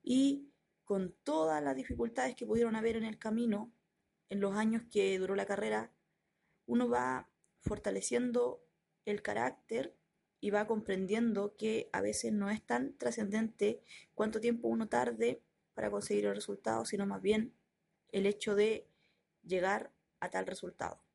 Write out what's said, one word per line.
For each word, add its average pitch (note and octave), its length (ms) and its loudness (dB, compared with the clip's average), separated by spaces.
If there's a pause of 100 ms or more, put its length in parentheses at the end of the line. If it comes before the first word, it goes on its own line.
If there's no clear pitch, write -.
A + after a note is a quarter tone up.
Y C#4 480 2 (340)
con F#3+ 300 -2 (100)
todas D#4 380 2
las C#4 120 0
dificultades B3 600 -4
que A#3+ 100 -8
pudieron A3 320 2
haber A3 200 0
en A3 80 -2
el A3 140 -6
camino, A3 540 -2 (560)
en G3 120 -4
los G3 140 0
años A3 360 2
que F#3+ 280 2
duró F#3 160 0
la G3 120 0
carrera, G#3+ 440 -2 (760)
uno A#3+ 240 4
va B3+ 400 0 (320)
fortaleciendo A#3+ 1000 0 (440)
el G#2 160 -2
carácter A#2 760 -4 (440)
y G3+ 100 -2
va G#3 160 2
comprendiendo G#3 880 0
que A3 380 -2
a G3 80 0
veces G#3+ 320 0
no G3+ 160 0
es A3 120 -2
tan B3 360 -2
trascendente A3 840 0 (300)
cuánto A3 300 0
tiempo A#3 260 2
uno A3+ 200 0
tarde A#3+ 540 0 (300)
para G#3+ 180 -2
conseguir G#3 360 0
el G3+ 80 2
resultado, A3 500 -2
sino G3+ 220 -2
más G3 160 -4
bien G#3+ 320 2 (580)
el G3 140 2
hecho G#3 280 0
de G#3+ 320 2 (560)
llegar F#3 480 0 (300)
a F3+ 80 -4
tal F#3 160 -4
resultado. F3+ 580 -8 (120)